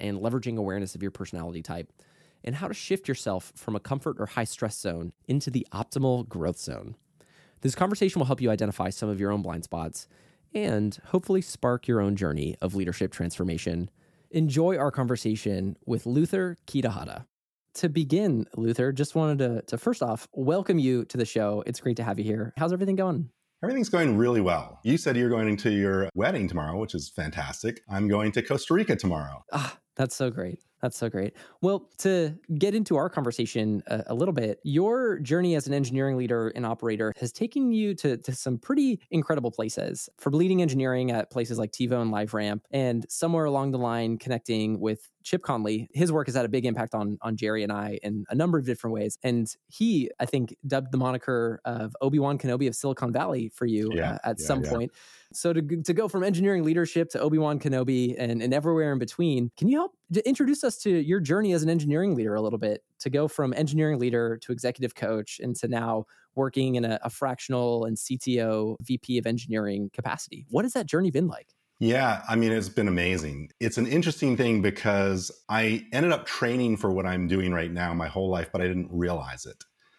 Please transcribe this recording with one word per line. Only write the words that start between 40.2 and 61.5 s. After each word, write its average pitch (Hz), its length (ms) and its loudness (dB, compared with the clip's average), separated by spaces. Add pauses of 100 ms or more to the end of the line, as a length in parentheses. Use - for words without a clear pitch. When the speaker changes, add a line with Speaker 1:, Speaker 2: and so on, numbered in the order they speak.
Speaker 1:
leading 180 300 4
engineering 131 480 2
at 113 180 0
places 117 300 -2
like 110 120 -2
TiVo 123 300 0
and 113 100 0
LiveRamp, 107 500 -2 (100)
and 123 380 0
somewhere 165 360 0
along 139 280 2
the 131 40 0
line 117 400 0
connecting 110 640 -2
with 107 280 -2 (160)
Chip 180 200 0
Conley. 110 500 -2
His 170 180 2
work 151 140 2
has 123 100 -2
had 127 100 2
a 110 40 -2
big 123 160 0
impact 113 300 -2
on, 104 260 -2
on 110 160 -4
Jerry 107 240 0
and 104 100 -2
I 104 300 -4
in 104 300 -4
a - 20 0
number 160 240 4
of 135 80 0
different 117 300 -2
ways. 107 260 -4
And 120 340 0 (120)
he, 202 420 0 (100)
I 123 60 -2
think, 127 300 -2 (100)
dubbed 131 260 -2
the 135 60 0
moniker 123 640 -2
of 117 380 -6
Obi-Wan 139 380 2
Kenobi 131 280 0
of 117 80 -2
Silicon 131 380 -2
Valley 131 360 -2
for - 180 -4
you, 110 260 2
Speaker 2:
Yeah, 82 200 0
Speaker 1:
uh, - 180 -4
at 117 80 -4
Speaker 2:
yeah, - 80 -6
Speaker 1:
some 135 160 0
Speaker 2:
yeah. - 80 -4
Speaker 1:
point. 117 200 -2 (400)
So - 220 0
to, 165 80 2
to 160 320 -2
go 214 140 2
from 185 160 0
engineering 190 400 4
leadership 165 480 2
to - 80 -4
Obi-Wan 151 400 2
Kenobi 127 580 2
and, 117 240 0
and 127 100 2
everywhere 156 400 2
in 135 80 0
between, 123 580 0
can 165 100 2
you 269 100 4
help 359 140 0 (200)
to 208 160 2
introduce 277 360 2
us 240 160 -2
to 208 100 0
your 175 300 4
journey 185 340 2